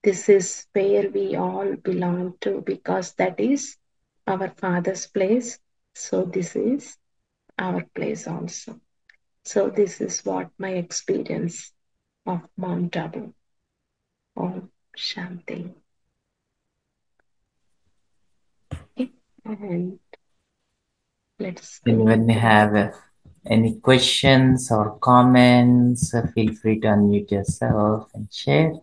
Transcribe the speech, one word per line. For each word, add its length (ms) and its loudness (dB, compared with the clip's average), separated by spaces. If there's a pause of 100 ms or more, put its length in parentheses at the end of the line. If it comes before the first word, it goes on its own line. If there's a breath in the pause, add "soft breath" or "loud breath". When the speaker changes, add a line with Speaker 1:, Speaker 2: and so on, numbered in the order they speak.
Speaker 1:
This 260 -2
is 440 2
where 380 0
we 260 -4
all 400 -4
belong 640 -6
to, 220 -6
because 560 -6
that 200 -2
is 380 -2 (500)
our 300 -4
father's 500 -4
place. 540 -2 (340)
So 300 -4
this 320 -6
is 400 -4 (600)
our 280 -4 (100)
place 320 -8
also. 540 -12 (640)
So 260 -2
this 300 -2
is 240 -6
what 340 -6
my 120 -8
experience 1000 -6 (540)
of 140 -6 (160)
Mount 400 -6
Abu. 360 -10 (1040)
Om 340 -8 (260)
Shanti. 760 -12 (3000)
Okay, 380 -10 (340)
and 560 -8 (1400)
let's 400 -12
go. 140 0
Speaker 2:
Anyone 360 4
have, 460 4
uh, 160 0 (560)
any 300 2
questions 960 4
or 260 0
comments, 1120 6
uh, 220 0
feel 200 0
free 260 0
to 80 0
unmute 420 2
yourself 840 0
and 180 -10
share. 400 0 (100)